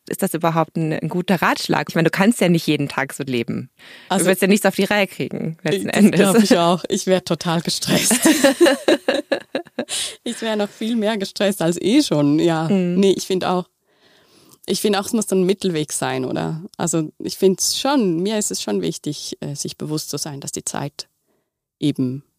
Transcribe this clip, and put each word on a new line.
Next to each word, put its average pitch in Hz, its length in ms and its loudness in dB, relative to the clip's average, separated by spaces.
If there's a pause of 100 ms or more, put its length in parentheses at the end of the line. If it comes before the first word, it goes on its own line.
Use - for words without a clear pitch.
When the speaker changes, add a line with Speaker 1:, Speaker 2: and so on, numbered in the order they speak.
Speaker 1:
ist - 140 -6
das 190 120 -2
überhaupt 165 420 -2
ein, 160 160 -2
ein - 160 -4
guter 180 320 0
Ratschlag? - 480 0
Ich - 60 -10
meine, 160 120 2
du 160 40 4
kannst 202 300 2
ja 185 100 4
nicht 170 160 2
jeden 147 220 0
Tag 135 260 -4
so - 80 -10
leben. 123 480 -4 (400)
Speaker 2:
Also, 180 140 2
Speaker 1:
Du 190 60 4
wirst 190 120 0
ja 196 60 4
nichts 202 180 4
auf 196 80 2
die - 100 0
Reihe 202 220 0
kriegen, - 560 -8
letzten 190 240 -2
Speaker 2:
das - 100 -2
Speaker 1:
Endes. 202 240 6
Speaker 2:
glaub 196 220 6
ich 208 160 4
auch. 170 320 2
Ich - 160 -4
wär 185 180 2
total 170 380 -2
gestresst. - 640 0
Speaker 1:
<laughs> - 40 6 (1900)
Speaker 2:
Ich 233 180 -8
wär 220 160 -2
noch 208 140 -2
viel 226 260 -4
mehr 214 220 0
gestresst 196 420 -2
als 170 200 0
eh 262 220 4
schon, 147 360 2
ja. 165 300 2
Speaker 1:
Mhm. 180 300 2
Speaker 2:
Nee, 196 140 6
ich - 140 -4
find 185 180 -2
auch, 180 240 0 (1000)
ich 185 140 -2
find 190 160 2
auch, 202 80 -2
es - 80 -6
muss 220 160 0
so 190 80 0
ein 185 80 4
Mittelweg 175 480 -2
sein, 131 320 -4
oder? 160 380 -4 (160)
Also 160 400 -2
ich - 180 -8
find's - 420 0
schon, 208 440 0
mir 214 160 -2
ist 214 120 -4
es 190 120 -6
schon 202 180 -2
wichtig, - 600 -6
äh, 147 140 -8
sich - 220 -8
bewusst 151 340 -6
zu 143 60 -6
sein, 143 240 -10
dass - 120 -10
die - 120 -8
Zeit - 440 -8 (720)
eben 135 460 -2 (140)